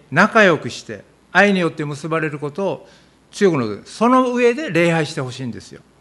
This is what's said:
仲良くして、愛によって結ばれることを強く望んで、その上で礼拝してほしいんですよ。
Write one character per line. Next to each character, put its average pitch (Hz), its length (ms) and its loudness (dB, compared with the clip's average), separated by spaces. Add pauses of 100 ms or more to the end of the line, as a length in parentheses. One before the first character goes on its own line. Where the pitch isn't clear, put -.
(120)
仲 208 320 4
良 175 140 4
く 123 120 -10
し - 140 -12
て、 101 200 -16 (280)
愛 196 220 4
に 190 60 0
よ 165 100 0
っ - 20 -4
て 156 120 -8
結 147 240 -10
ば 160 120 -2
れ 156 100 -4
る 143 80 -8
こ 143 140 -10
と 196 160 -6
を 143 220 -8 (420)
強 196 200 2
く 151 60 0
望 107 200 -2
ん - 40 -20
で、 - 60 -20
そ - 220 -2
の 254 220 2
上 240 220 2
で 302 160 -8
礼 170 220 2
拝 160 160 0
し - 80 -14
て 139 60 -6
ほ 127 100 -8
し 120 80 -14
い 131 80 -8
ん 113 40 -6
で 98 80 -12
す - 120 -20
よ。 - 100 -20 (200)